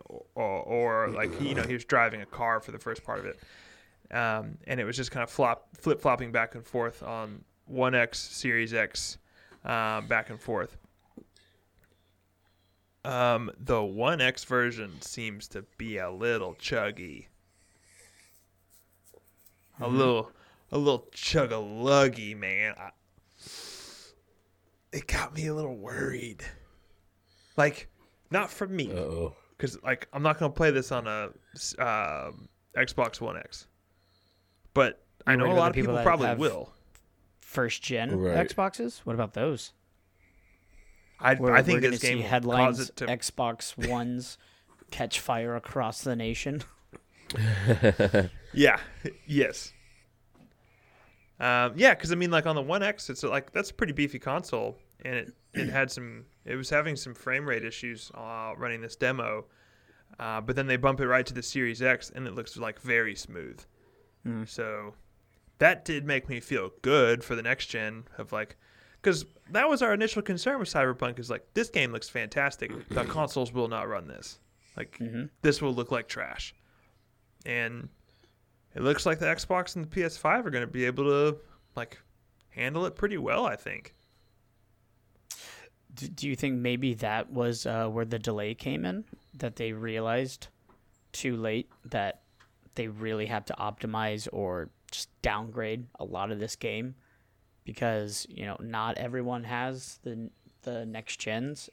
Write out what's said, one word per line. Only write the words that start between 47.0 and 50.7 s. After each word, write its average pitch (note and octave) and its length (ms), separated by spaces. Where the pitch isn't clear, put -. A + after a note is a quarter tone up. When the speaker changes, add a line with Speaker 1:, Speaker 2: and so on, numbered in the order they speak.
Speaker 3:
<laughs> G#2 960
Speaker 1:
Yeah. C3+ 280
Yes. - 440